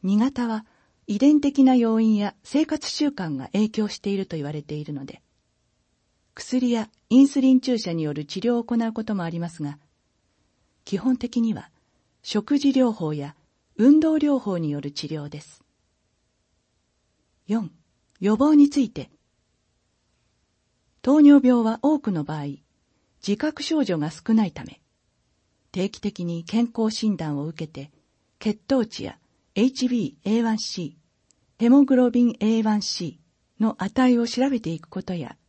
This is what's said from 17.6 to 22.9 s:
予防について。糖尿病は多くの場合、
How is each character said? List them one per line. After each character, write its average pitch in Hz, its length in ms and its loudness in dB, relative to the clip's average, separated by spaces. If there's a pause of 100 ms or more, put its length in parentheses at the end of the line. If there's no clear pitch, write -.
予 208 160 0
防 285 180 4
に 285 140 8
つ 285 120 -2
い 240 100 -2
て。 - 200 -14 (1900)
糖 285 200 2
尿 285 260 8
病 240 180 4
は 226 180 -2
多 294 180 2
く 226 100 -6
の 160 140 -2
場 156 160 -8
合、 - 20 -8 (840)